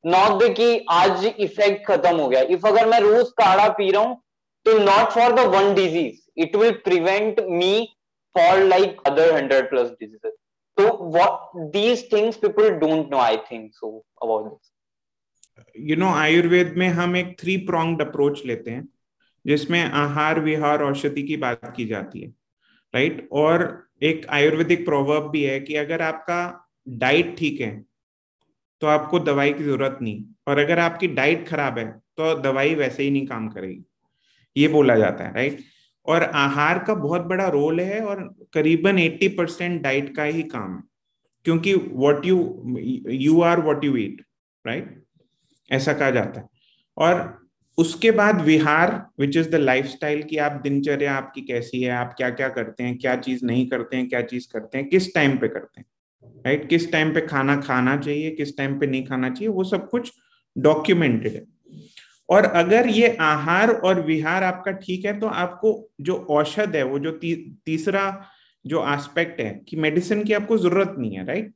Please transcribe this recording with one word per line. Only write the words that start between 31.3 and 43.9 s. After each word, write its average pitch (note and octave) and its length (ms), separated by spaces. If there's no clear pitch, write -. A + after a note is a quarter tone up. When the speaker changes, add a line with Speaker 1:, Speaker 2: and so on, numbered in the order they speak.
Speaker 2:
खराब C#3+ 320
है A2 120
तो - 480
दवाई C#3 360
वैसे C#3 280
ही C#3 80
नहीं C3+ 160
काम A2+ 220
करेगी, F#2+ 320
ये D3 100
बोला C#3+ 280
जाता F#2+ 280
है, - 100
राइट? C#3 300
और E3 180
आहार C#3+ 560
का A3 140
बहुत E3+ 280
बड़ा F#3 260
रोल D#3 320
है G3+ 260
और G3 300
करीबन E3 460
एटी E3 280
परसेंट E3+ 540
डाइट C#3 340
का D#3 80
ही D#3 200
काम G2+ 320
है, - 80
क्योंकि E3 280
what C#3+ 480
you, F3+ 160
you D#3+ 220
are E3+ 180
what D3 220
you C3+ 140